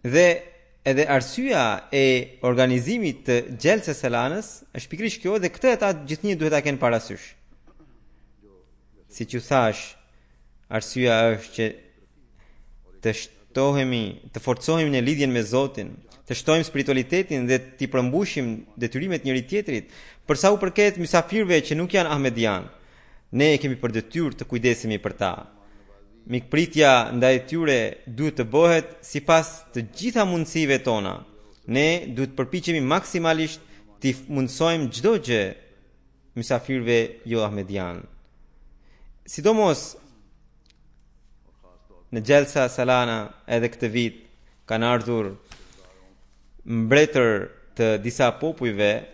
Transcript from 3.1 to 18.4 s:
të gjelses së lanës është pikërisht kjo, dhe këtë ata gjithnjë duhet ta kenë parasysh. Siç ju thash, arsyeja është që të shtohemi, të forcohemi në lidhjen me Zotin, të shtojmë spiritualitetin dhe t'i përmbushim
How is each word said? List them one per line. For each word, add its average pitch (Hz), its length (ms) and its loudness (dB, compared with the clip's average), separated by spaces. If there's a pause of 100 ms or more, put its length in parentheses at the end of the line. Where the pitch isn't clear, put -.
të 123 100 2 (240)
gjelses 180 400 0
së 127 140 -2
lanës 147 340 -2 (240)
është - 200 -14
pikërisht 196 300 -6
kjo, 202 160 -2
dhe 180 140 -2
këtë 262 240 2
ata 202 160 0 (160)
gjithnjë 175 320 -4
duhet 156 160 2
ta 143 80 2
kenë 139 160 -2
parasysh. 117 540 -2 (1800)
Siç - 260 -12
ju 117 80 -6
thash, 117 460 0 (800)
arsyeja 113 480 0 (160)
është - 220 -12
që 113 120 -2 (1400)
të 110 140 0
shtohemi, 135 840 -2 (280)
të - 80 -10
forcohemi 151 540 0
në 123 100 0
lidhjen 139 300 0
me 117 100 0
Zotin, 120 480 -2 (320)
të 123 140 -8
shtojmë 156 260 2
spiritualitetin 139 840 -2
dhe 131 100 2 (180)
t'i 135 140 -4
përmbushim 131 640 -2 (280)